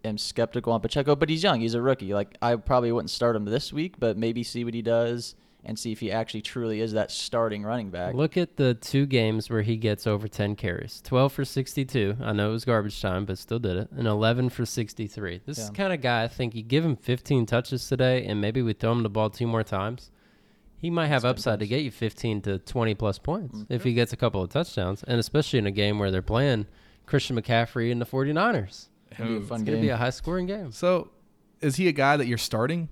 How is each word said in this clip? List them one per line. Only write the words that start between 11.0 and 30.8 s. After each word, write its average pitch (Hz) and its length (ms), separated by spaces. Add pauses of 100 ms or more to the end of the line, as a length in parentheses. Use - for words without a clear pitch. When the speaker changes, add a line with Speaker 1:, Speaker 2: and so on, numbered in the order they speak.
Speaker 2:
Twelve 135 300
for 139 100
sixty-two. 131 800
I 110 100
know 104 180
it 110 40
was 113 100
garbage 107 380
time, 95 240
but 95 140
still - 200
did 95 160
it. 104 160
And 120 160
eleven 113 420
for 120 180
sixty-three. 104 800
This 147 100
is 113 80
Speaker 1:
Yeah. 104 60
Speaker 2:
the 104 40
kind 196 160
of 160 100
guy, 120 220
I 117 40
think, 117 260
you 113 80
give 135 240
him 143 100
fifteen 123 520
touches 123 420
today, 127 360
and 104 140
maybe 110 220
we 113 120
throw 113 180
him 120 100
the 110 80
ball 107 220
two 120 160
more 113 160
times. 107 480 (680)
He 170 140
might 165 160
have 135 160
Speaker 1:
That's 123 200
good 127 80
Speaker 2:
upside 107 80
to 107 60
Speaker 1:
points. 101 60
Speaker 2:
get 139 120
you 123 80
fifteen 107 520
to 98 160
twenty 113 340
plus 101 240
points 156 400
Speaker 1:
Mm. 107 120
Speaker 2:
if 123 120
Speaker 3:
Sure. 127 80
Speaker 2:
he 117 60
gets 120 180
a - 40
couple 101 260
of 85 80
touchdowns, 101 560
and 120 120
especially 143 400
in 104 80
a 98 40
game 104 280
where 98 120
they're 92 100
playing 113 460 (380)
Christian 131 300
McCaffrey 117 560
and 120 80
the 117 60
forty-niners. 147 840 (240)
Speaker 1:
It'll 110 140
be 113 80
a 110 40
Speaker 3:
Ooh. 104 40
Speaker 1:
fun 113 200
Speaker 2:
It's 107 40
gonna 110 120
Speaker 1:
game. 113 100
Speaker 2:
be - 20
a 120 80
high-scoring 160 480
game. 190 260
Speaker 3:
So, 175 380 (500)